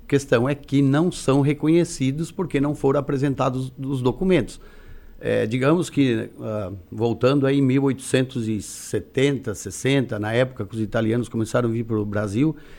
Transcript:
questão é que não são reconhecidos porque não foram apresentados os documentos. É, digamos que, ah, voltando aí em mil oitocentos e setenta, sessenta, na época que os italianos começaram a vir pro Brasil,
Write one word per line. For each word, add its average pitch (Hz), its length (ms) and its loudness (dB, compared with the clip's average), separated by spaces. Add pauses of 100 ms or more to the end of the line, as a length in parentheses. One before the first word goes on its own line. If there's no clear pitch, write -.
questão 135 400 4
é 147 80 0
que 143 280 0
não 147 280 4
são 139 300 2
reconhecidos 151 920 2
porque 147 300 -2
não 147 140 0
foram 139 260 2
apresentados 131 800 -2
os 135 240 -4
documentos. 147 580 2 (580)
É, 110 280 0
digamos 135 420 2
que, 117 400 2 (140)
ah, 107 280 -6 (220)
voltando 123 540 2
aí 139 120 2
em 139 40 2
mil 135 220 2
oitocentos 131 640 -2
e 107 120 -2
setenta, 127 920 -4
sessenta, 123 640 -2
na 104 140 -4
época 123 340 0
que - 100 -14
os 113 60 -2
italianos 113 460 0
começaram 113 420 -2
a - 20 -2
vir 113 120 -4
pro 107 220 -2
Brasil, 107 480 0 (240)